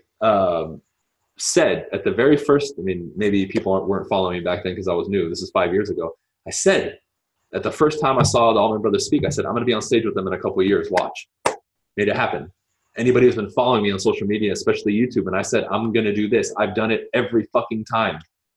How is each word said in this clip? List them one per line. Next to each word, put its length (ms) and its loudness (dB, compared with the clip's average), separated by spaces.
um, 600 0
said 560 0
at 100 -4
the 80 0
very 240 4
first, 440 2
I 20 -8
mean, 340 -6
maybe 300 2
people 260 -2
aren't, 160 0
weren't 220 -4
following 300 0
me 40 -8
back 200 -2
then 120 -4
'cause 140 -6
I 40 2
was 140 -2
new. 220 0
This 120 -8
is 100 -10
five 200 0
years 180 0
ago. 280 -6
I 40 -14
said 500 0
at 100 -4
the 80 -2
first 300 0
time 160 2
I 60 6
saw 280 4
the 80 4
Allman 220 2
Brothers 240 0
speak, 200 0
I 40 0
said, 160 -2
"I'm 80 -6
gonna 120 -2
be 80 2
on 80 -2
stage 220 2
with 120 -2
them 120 -4
in 60 -2
a 60 -4
couple 200 -2
of 80 4
years, 240 2
watch." 380 -2
Made 140 2
it 80 0
happen. 340 -4
Anybody 280 4
who's 120 4
been 140 -4
following 320 2
me 80 2
on 80 -2
social 280 -2
media, 240 0
especially 420 0
YouTube, 340 0
and 80 -2
I 80 0
said, 280 -2
"I'm 220 -2
gonna 200 0
do 140 -2
this," 300 0
I've 180 -2
done 160 0
it 220 -4
every 400 0
fucking 320 -2
time. 340 -2